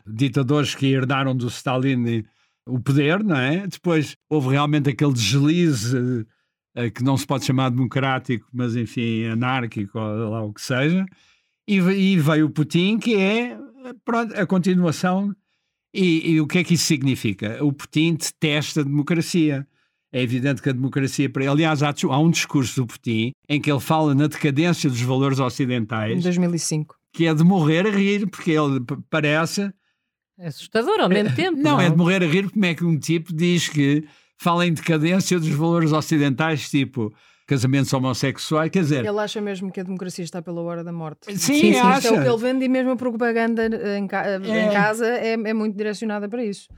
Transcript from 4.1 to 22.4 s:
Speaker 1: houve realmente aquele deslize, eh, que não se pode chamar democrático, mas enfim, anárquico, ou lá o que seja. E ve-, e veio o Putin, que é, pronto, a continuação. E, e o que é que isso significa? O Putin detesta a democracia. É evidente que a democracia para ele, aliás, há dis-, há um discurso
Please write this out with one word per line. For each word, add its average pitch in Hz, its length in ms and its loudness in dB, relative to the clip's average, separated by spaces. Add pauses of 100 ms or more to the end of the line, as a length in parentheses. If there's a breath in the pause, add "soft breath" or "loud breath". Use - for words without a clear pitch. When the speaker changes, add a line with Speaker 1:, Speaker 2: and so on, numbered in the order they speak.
Speaker 1:
houve 139 220 0
realmente 143 400 2
aquele 143 220 2
deslize, 127 1120 0 (480)
eh, 120 160 -4
que - 140 -8
não 135 120 4
se 135 100 -4
pode 135 180 -2
chamar 131 260 2
democrático, 131 840 -2
mas 123 240 -4
enfim, 117 500 -2
anárquico, 117 720 -4
ou 107 320 -4
lá 113 120 -6
o 104 100 -8
que - 100 -18
seja. 151 420 0 (640 soft breath)
E 196 120 2
ve-, 190 180 2
e 190 200 4
veio 151 280 4
o 143 40 -2
Putin, 180 480 0
que 233 180 0
é, 220 420 0 (460)
pronto, 233 300 -2
a 190 120 -2
continuação. 185 880 2 (580)
E, 165 400 2
e 156 80 4
o 151 60 2
que 175 120 0
é 170 60 2
que 175 100 2
isso 139 120 2
significa? 123 800 -2
O 143 80 2
Putin 160 420 0
detesta 151 640 -2
a 143 40 0
democracia. 147 840 0 (460)
É 127 100 -2
evidente 127 400 -2
que 143 60 -2
a 135 40 2
democracia 131 560 -2
para 135 140 -4
ele, 139 100 0
aliás, 156 300 2
há 147 100 2
dis-, - 120 -4
há 139 140 0
um 160 120 6
discurso 139 500 0